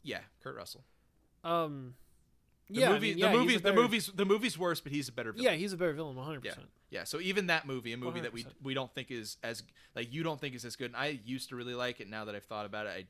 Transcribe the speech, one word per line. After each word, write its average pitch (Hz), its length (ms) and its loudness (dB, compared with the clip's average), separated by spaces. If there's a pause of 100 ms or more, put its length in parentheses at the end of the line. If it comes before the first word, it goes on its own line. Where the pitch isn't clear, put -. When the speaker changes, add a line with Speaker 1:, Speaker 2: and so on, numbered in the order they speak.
Speaker 1:
yeah, 117 180 -6 (220)
Kurt 135 140 -10
Russell. - 280 -14 (600)
Speaker 2:
Um, 147 500 0 (760)
Speaker 1:
The 220 100 0
Speaker 2:
yeah, 247 100 8
I - 40 8
Speaker 1:
movie, 214 140 2
Speaker 2:
mean, 180 80 2
Speaker 1:
the 175 40 0
Speaker 2:
yeah, 214 100 8
he's 226 80 8
Speaker 1:
movies, 247 180 6
Speaker 2:
a - 20 2
Speaker 1:
the 170 120 -2
Speaker 2:
better 202 120 8
Speaker 1:
movies, 220 320 2
the 190 100 2
movies 202 340 4
worse, 170 220 0
but 143 120 -8
he's 143 160 -2
a 120 40 -12
better 113 200 -4
villain. 240 120 -2
Speaker 2:
Yeah, 226 120 6
he's 190 160 -2
a 185 40 -4
better 170 160 2
villain, 143 240 -6
one 127 100 -8
hundred 147 180 -8
Speaker 1:
Yeah, 101 80 -4
Speaker 2:
percent. - 160 -12 (220)
Speaker 1:
yeah. 87 140 -6
So 151 160 -6
even 190 280 2
that 160 180 2
movie, 123 260 -4
a 120 60 -4
movie 120 220 -4
that 120 120 -6
we, 117 80 -8
Speaker 2:
One 117 40 -8
hundred 139 100 -14
percent. 139 100 -18
Speaker 1:
we 135 100 -2
don't 131 200 -2
think 131 160 -8
is 113 320 -6
as, 117 200 -6 (320)
like, 120 180 -6
you 156 100 -2
don't 160 180 -2
think 135 140 -6
is 120 100 -10
as 117 120 -8
good. 127 100 -4
And 120 100 -8
I 139 280 -2
used 127 260 -6
to 127 60 -8
really 123 180 -6
like 123 260 -4
it. 101 80 -12
Now 110 160 -6
that 104 100 -6
I've 101 100 -8
thought 107 220 -6
about 107 200 -4
it 92 240 -8